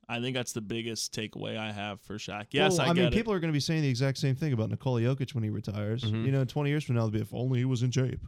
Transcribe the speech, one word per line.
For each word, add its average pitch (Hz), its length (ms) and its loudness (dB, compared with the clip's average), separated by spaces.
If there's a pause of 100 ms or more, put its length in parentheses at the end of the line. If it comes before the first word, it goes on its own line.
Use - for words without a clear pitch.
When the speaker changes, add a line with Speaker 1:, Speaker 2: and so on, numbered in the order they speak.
Speaker 1:
I 120 100 -4
think 127 160 -2
that's 123 160 -4
the 123 100 -4
biggest 113 540 -6
takeaway 107 420 -6
I 110 140 -6
have 104 300 -6
for 101 160 -10
Shaq. 104 340 -10
Yes, 151 220 6
Speaker 2:
Well, 170 80 4
Speaker 1:
I - 40 4
Speaker 2:
I - 20 4
mean, 170 80 4
Speaker 1:
get 180 180 6
it. - 20 4
Speaker 2:
people 226 180 2
are 185 60 2
gonna 160 140 0
be 143 80 2
saying 160 220 0
the 143 40 2
exact 131 300 2
same 135 180 2
thing 151 160 -2
about 110 200 0
Nikola 120 300 0
Jokic 131 340 0
when 113 80 0
he 107 80 0
retires. 107 520 -4
Speaker 3:
Mm-hmm. 110 220 0
Speaker 2:
You 135 80 2
know, 135 80 4
in 127 60 0
twenty 147 240 0
years 147 120 0
from 123 120 0
now, 117 80 4
they'll 110 80 0
be, 110 100 0
"If 107 120 -6
only 123 260 0
he 123 60 2
was 131 180 0
in 127 80 2
shape." 127 360 0